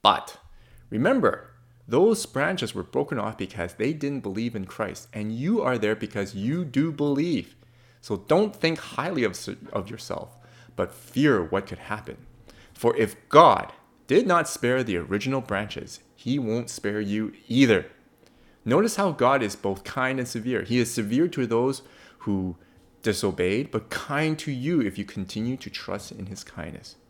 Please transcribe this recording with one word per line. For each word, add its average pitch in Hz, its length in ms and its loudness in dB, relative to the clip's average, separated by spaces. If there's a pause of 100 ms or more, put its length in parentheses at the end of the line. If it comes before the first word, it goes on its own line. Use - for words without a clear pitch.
but - 360 2 (520)
remember, 143 600 2 (340)
those 208 400 4
branches 147 480 -2
were 95 100 -6
broken 143 360 -2
off 107 180 -6
because 90 360 -6
they 127 180 -2
didn't 143 320 -6
believe 113 320 -4
in 95 100 -6
Christ, - 460 -8
and 107 240 -6
you 185 260 0
are 127 160 0
there 107 180 0
because 104 400 -6
you 131 280 -2
do 151 300 0
believe. 147 640 0 (440)
So 104 180 -4
don't 202 380 2
think 160 240 0
highly 143 460 -2
of, 95 120 -2 (360)
of 98 160 -4
yourself, - 480 -10 (400)
but - 160 -2
fear 127 500 2
what 95 240 -2
could - 120 -12
happen. - 460 -10 (480)
For - 220 2
if 104 220 0 (100)
God 143 460 8 (320)
did 202 200 4
not 170 220 2
spare 127 340 0
the 110 140 -2
original 101 460 -2
branches, - 580 -8 (160)
he 135 240 -2
won't 113 300 -2
spare 104 320 -4
you 104 320 -2 (160)
either." 117 380 6 (760)
Notice 185 320 2
how 190 160 2
God 131 320 4
is 104 140 -4
both 98 260 -4
kind 131 360 -2
and 123 80 -4
severe. 120 340 -2
He 107 160 0
is 117 160 2
severe 120 360 2
to 131 160 -2
those 120 360 2 (380)
who 95 360 -2 (460)
disobeyed, 101 680 0
but - 180 -4
kind 156 480 -2
to 151 140 -6
you 139 300 0
if 95 160 -2
you 101 80 -6
continue 107 500 -6
to - 140 -12
trust - 420 -8
in 98 140 -12
his 95 180 -12
kindness. - 540 -14 (120)